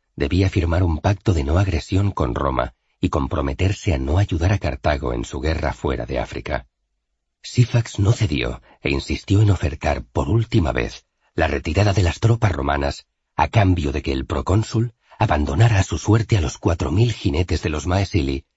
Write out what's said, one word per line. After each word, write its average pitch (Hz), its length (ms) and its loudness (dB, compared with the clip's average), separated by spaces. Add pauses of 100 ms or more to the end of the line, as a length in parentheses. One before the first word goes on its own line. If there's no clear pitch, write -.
(140)
debía 90 340 2
firmar 85 360 2
un 80 140 0
pacto 101 360 0
de 76 80 0
no 76 160 0
agresión 95 540 0
con 64 240 -2
Roma 67 380 -2 (260)
y 92 80 2
comprometerse 76 840 -2
a 67 40 0
no 69 200 0
ayudar 92 340 2
a 98 60 2
Cartago 67 540 -2
en 58 120 -4
su 67 160 -10
guerra 76 320 -2
fuera 60 340 -4
de 62 140 -4
África. - 480 -8 (760)
Sifax - 560 0
no 101 140 4
cedió 64 500 -2 (180)
e 71 100 -2
insistió 71 520 0
en 104 80 6
ofertar 76 540 -2
por 67 240 -4
última 107 420 0
vez - 340 -4 (300)
la 80 140 2
retirada 85 440 0
de 92 120 2
las 82 160 0
tropas 113 320 2
romanas 71 540 -2 (300)
a - 120 0
cambio 90 420 2
de 71 120 -4
que 71 100 -4
el 65 140 -4
procónsul 110 680 0 (260)
abandonara 95 600 2
a 92 40 6
su - 140 -4
suerte 107 400 2
a 87 60 2
los 71 160 -4
cuatro 82 320 0
mil 110 220 2
jinetes 80 500 -2
de 85 80 -2
los 76 160 -4
Maesili, 82 580 0 (120)